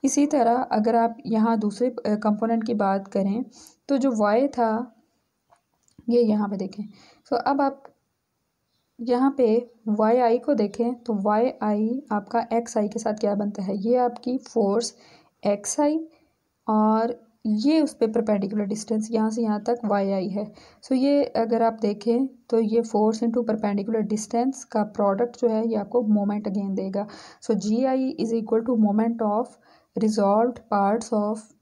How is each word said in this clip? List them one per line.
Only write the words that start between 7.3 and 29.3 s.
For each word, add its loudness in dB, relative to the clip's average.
अब 0
आप -2
यहाँ 2
पे 2
वाई 2
आई 4
को 0
देखें, -2
तो -6
वाई 0
आई 0
आपका -2
एक्स -2
आई 0
के -6
साथ -2
क्या -2
बनता -4
है? -4
ये 0
आपकी -2
force -2
एक्स -2
आई 0
और 2
ये 2
उस 0
पे 0
perpendicular 0
distance -4
यहाँ 0
से -4
यहाँ -2
तक -2
वाई 0
आई -2
है। -6
So -2
ये 4
अगर -2
आप 0
देखें, 0
तो 2
ये 2
force 2
into 0
perpendicular -2
distance -2
का -2
product -2
जो 2
है, 0
ये -2
आपको -2
moment 0
again -4
देगा। -4
So 0
जी 0
आई 0
is -2
equal -2
to 2
moment 0
of 0